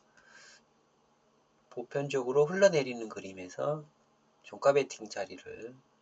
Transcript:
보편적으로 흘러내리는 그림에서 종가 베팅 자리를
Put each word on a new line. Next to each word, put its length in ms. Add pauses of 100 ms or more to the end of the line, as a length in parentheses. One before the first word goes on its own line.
(1700)
보편적으로 760
흘러내리는 640
그림에서 760 (560)
종가 320
베팅 340
자리를 680 (260)